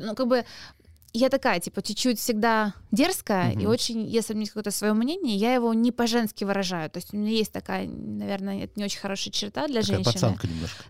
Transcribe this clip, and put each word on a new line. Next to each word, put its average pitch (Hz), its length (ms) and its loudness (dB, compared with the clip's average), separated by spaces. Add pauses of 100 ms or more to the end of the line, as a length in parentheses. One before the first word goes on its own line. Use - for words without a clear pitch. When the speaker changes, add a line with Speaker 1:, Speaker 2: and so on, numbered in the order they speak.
Speaker 1:
ну, 214 140 -6
как 254 120 0
бы, 240 180 4 (720)
я 254 120 4
такая, 247 320 2
типа, - 200 -6
чуть-чуть 214 380 0
всегда 220 560 2 (160)
дерзкая, 214 640 2
и 101 60 -4
Speaker 2:
Мгм. 196 100 0
Speaker 1:
очень, 226 360 0
если 226 280 -2
у 214 40 -4
меня 214 60 -2
есть 208 80 -6
какое-то 208 220 -4
свое 214 220 2
мнение, 254 420 0
я 226 180 4
его 233 180 2
не 233 200 4
по-женски 233 500 0
выражаю. 185 480 -2
То - 80 -10
есть - 160 -10
у - 20 -6
меня 208 140 0
есть 220 220 0
такая, 190 340 -4
наверное, 202 800 -6
это - 120 -10
не 208 80 -2
очень 202 140 -4
хорошая 196 340 -6
черта 240 360 -4
для 233 140 0
Speaker 2:
Такая 107 160 2
Speaker 1:
женщины. 185 140 4
Speaker 2:
пацанка 101 360 0
немножко. 80 420 -6